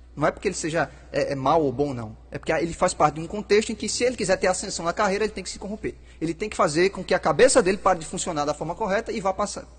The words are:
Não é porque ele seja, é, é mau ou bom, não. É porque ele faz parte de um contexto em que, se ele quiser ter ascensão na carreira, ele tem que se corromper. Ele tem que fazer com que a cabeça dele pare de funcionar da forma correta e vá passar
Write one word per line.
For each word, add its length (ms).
Não 120
é 40
porque 160
ele 80
seja, 340
é, 220
é 20
mau 280
ou 80
bom, 220
não. 240
É 80
porque 120
ele 220
faz 200
parte 220
de 60
um 60
contexto 440
em 40
que, 120
se 160
ele 120
quiser 220
ter 100
ascensão 380
na 80
carreira, 320
ele 80
tem 100
que 60
se 100
corromper. 360
Ele 140
tem 160
que 80
fazer 320
com 140
que 100
a 60
cabeça 420
dele 160
pare 220
de 60
funcionar 400
da 80
forma 200
correta 380
e 80
vá 140
passar 340